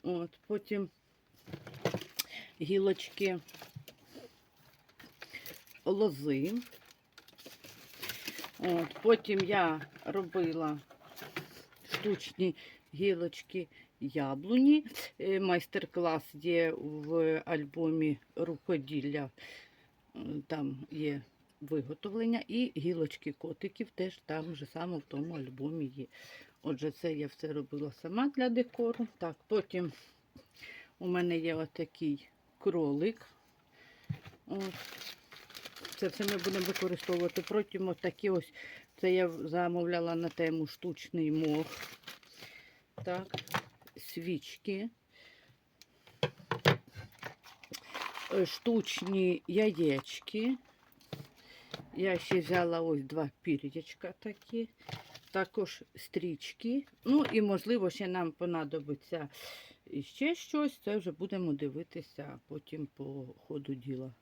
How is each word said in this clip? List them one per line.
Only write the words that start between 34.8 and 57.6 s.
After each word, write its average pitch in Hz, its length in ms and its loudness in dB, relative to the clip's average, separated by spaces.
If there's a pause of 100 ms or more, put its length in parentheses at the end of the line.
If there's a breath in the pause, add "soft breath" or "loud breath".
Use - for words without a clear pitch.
Це 190 120 0
все - 160 -4
ми 202 120 0
будемо 185 300 0
використовувати. 180 840 0
Потім 202 400 0
отакі 180 420 -2
ось, 180 220 0 (440 loud breath)
це 185 160 4
я 185 160 6
замовляла 170 840 2
на 165 140 0
тему 160 380 2
штучний 165 640 -2
мох. 156 360 4 (1400 loud breath)
Так, 185 220 -4 (720)
свічки. 185 920 -4 (3500 loud breath)
Е, 190 120 6
штучні 190 1000 2
яєчки. 202 1080 2 (1400 loud breath)
Я 185 220 4
ще 185 220 4
взяла 170 400 2
ось 156 240 2
два 147 260 -2 (120)
пір'ячка 156 760 -4
такі. 226 500 -6 (600 loud breath)
Також 190 520 -2 (140)
стрічки. 233 880 -4 (180)
Ну 277 280 8
і, 220 80 8
можливо, 202 500 4